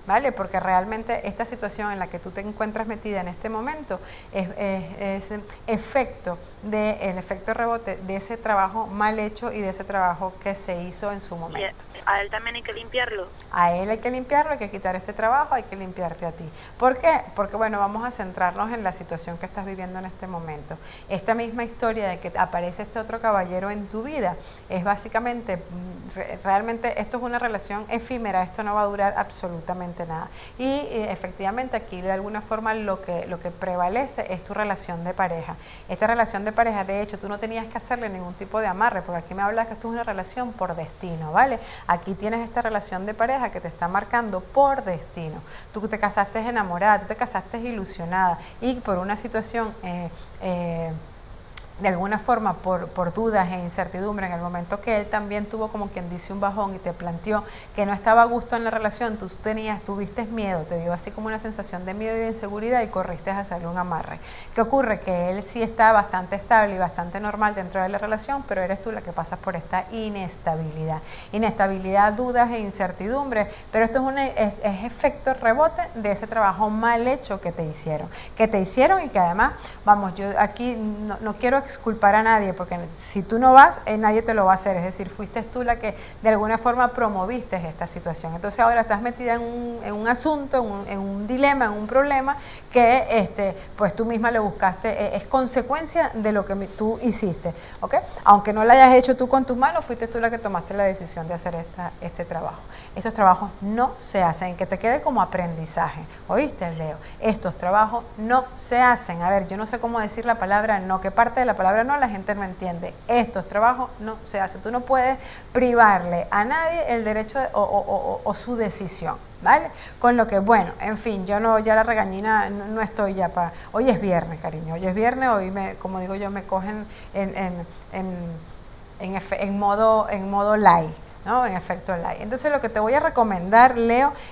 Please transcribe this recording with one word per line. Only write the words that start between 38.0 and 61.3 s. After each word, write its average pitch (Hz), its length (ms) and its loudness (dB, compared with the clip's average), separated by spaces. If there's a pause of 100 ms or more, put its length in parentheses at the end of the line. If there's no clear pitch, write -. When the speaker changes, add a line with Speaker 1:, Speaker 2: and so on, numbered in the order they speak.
Speaker 1:
ningún 185 260 -8
tipo 202 240 -6
de 220 80 0
amarre, 196 360 2
porque 175 180 -4
aquí 165 140 -12
me 196 80 -4
hablas 226 260 0
que 220 60 -8
esto 220 120 -10
es 226 80 -6
una 233 80 -4
relación 226 500 -6
por 180 220 -4
destino, 160 560 -8
¿vale? 226 300 4 (260)
Aquí 175 280 0
tienes 214 260 -4
esta 233 200 -6
relación 202 460 -4
de 214 80 -6
pareja 240 360 0
que 185 100 -10
te 175 80 -8
está 175 180 -6
marcando 202 540 0
por 269 420 4
destino. 165 580 -6 (320)
Tú 214 140 -6
te 214 140 -4
casaste 202 400 0
enamorada, 208 580 4
tú 202 80 -6
te 220 80 -4
casaste 220 440 -4
ilusionada 185 800 -2 (220)
y 247 200 0
por 196 180 0
una 196 180 -2
situación, 220 560 -4 (120)
eh, 175 260 -6 (320)
eh, 170 480 -4 (880)
de 196 80 2
alguna 190 300 0
forma 220 400 2
por, 180 300 -2
por 175 260 -2
dudas 208 360 2
e 185 80 -4
incertidumbre 185 680 -4
en 180 60 -6
el 170 100 -4
momento 175 400 -6
que 220 180 0
él 202 60 -4
también 208 400 -4
tuvo, 220 220 -6
como 208 200 -6
quien 175 220 -8
dice, 175 200 -10
un 196 80 -8
bajón 196 360 -2
y 185 40 -10
te 180 140 -6
planteó 175 500 -4 (320)
que 208 120 0
no 202 80 0
estaba 220 260 6
a 233 60 10
gusto 233 280 -2
en 233 100 0
la 226 60 -2
relación, 220 460 -2
tú 202 140 -8
tenías, 214 500 -4
tuviste 202 440 -6
miedo, 202 400 -4
te 170 140 -6
dio 170 140 -2
así 175 180 -6
como 214 180 -8
una 214 100 -4